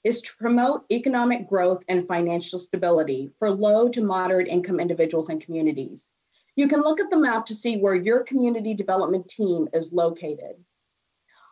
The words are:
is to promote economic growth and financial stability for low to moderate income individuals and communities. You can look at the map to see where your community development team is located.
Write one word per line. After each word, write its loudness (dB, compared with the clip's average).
is -2
to -18
promote 0
economic 0
growth 0
and -2
financial -2
stability 0
for 0
low 4
to -2
moderate 0
income 0
individuals 0
and -6
communities. -4
You 4
can 4
look 2
at -2
the 2
map 2
to -10
see -4
where 2
your 2
community 0
development -2
team -2
is -2
located. -4